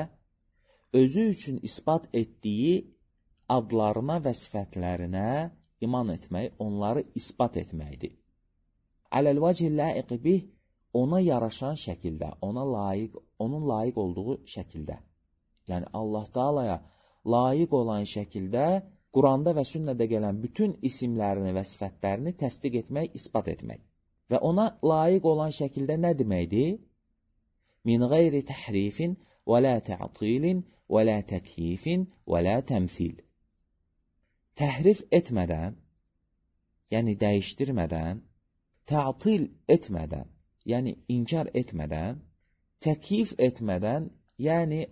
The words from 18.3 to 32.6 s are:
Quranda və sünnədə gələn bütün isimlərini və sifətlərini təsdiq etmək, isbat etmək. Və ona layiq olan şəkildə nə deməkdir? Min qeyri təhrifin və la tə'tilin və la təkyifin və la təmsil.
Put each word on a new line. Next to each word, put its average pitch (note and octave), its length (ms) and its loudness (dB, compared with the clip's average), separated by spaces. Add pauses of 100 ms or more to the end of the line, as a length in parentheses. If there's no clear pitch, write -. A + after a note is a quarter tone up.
Quranda C#3 440 4
və D3 100 0
sünnədə B2+ 440 -2
gələn G#2+ 340 0
bütün G3+ 360 -2
isimlərini G#2 760 -2
və F#2+ 100 -2
sifətlərini G2+ 720 -4
təsdiq B2 460 -4
etmək, C#3+ 340 -6
isbat - 340 -4
etmək. A1+ 340 -8 (480)
Və B2 100 2
ona F#3 400 2
layiq D#3+ 460 4
olan D#3 280 2
şəkildə C#3 460 -2
nə E3+ 140 2
deməkdir? A2 640 0 (1080)
Min A#2 220 4
qeyri D3+ 340 4
təhrifin A2+ 720 -2 (340)
və A#2 140 6
la C3 160 4
tə'tilin A#2 840 -2 (200)
və A2 200 4
la A2 160 4
təkyifin G2 880 -4 (140)
və E2+ 200 0
la F#2+ 180 2
təmsil. F#2 600 -2 (1400)